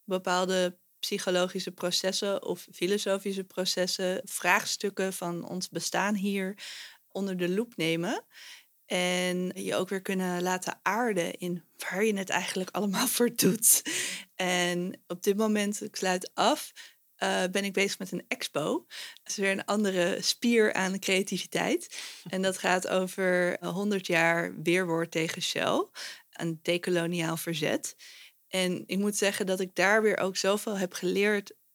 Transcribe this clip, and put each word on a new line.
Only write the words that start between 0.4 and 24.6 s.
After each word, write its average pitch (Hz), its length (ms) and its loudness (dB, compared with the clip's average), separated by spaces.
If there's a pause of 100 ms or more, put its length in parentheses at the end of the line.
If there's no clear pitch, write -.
psychologische 185 720 0
processen 185 720 -2
of - 280 -6
filosofische 196 720 0
processen, 185 800 -2
vraagstukken 190 920 0
van 175 360 -6
ons 185 200 -6
bestaan 185 460 0
hier 196 420 -2 (540)
onder 196 260 -2
de 175 120 0
loep 226 260 -2
nemen. 170 500 0 (600)
En 180 720 0
je 190 200 -4
ook 185 140 0
weer 190 120 -4
kunnen 185 400 -2
laten 185 420 -2
aarden 208 500 0
in 175 300 -4 (140)
waar 190 280 -4
je 214 120 2
het 190 120 -6
eigenlijk 185 400 -2
allemaal 202 380 0
voor 240 280 2
doet. - 460 4 (540)
En 180 720 0
op 175 160 -8
dit 202 140 2
moment, 208 440 2
ik 208 140 -10
sluit 185 380 -2
af, 254 380 2 (440)
eh, 190 360 0
ben 196 120 0
ik 196 100 -4
bezig 202 260 0
met 190 120 -8
een 175 160 -8
expo. 180 580 -2 (280)
Dat - 160 -20
is - 60 -6
weer 196 160 0
een 196 140 -4
andere 190 560 2
spier 226 520 4
aan 185 260 0
creativiteit. 190 1000 0 (300)
En 190 120 -2
dat 190 160 0
gaat 185 300 2
over, 185 720 2
eh, 175 140 -6
honderd 202 340 -2
jaar 170 540 2